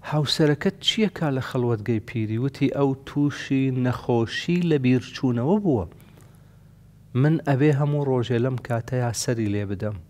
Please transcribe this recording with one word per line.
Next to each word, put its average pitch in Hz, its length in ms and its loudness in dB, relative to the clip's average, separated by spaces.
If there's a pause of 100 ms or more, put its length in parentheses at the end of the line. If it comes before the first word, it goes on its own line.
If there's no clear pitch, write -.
(100)
هاوسەرەکەت 151 640 2 (100)
چییە 214 300 2
کا 160 200 -2
لە 127 120 -2
خەڵوەتگەی 117 580 0
پیری؟» 110 320 -2
وتی: 135 380 0
«ئەو 139 140 2 (160)
تووشی 139 580 0 (200)
نەخۆشی 123 720 0 (120)
لە 151 140 4
بیرچوونەوە 127 800 2
بووە. 120 220 2 (1300)
من 143 240 4
ئەبێ 143 400 2
هەموو 147 300 0
ڕۆژێ 123 360 0
لەم 131 120 -2 (100)
کاتەیە 120 440 -2 (120)
سەری 113 320 -2
لێ 104 120 -2
بدەم 101 300 -6 (120)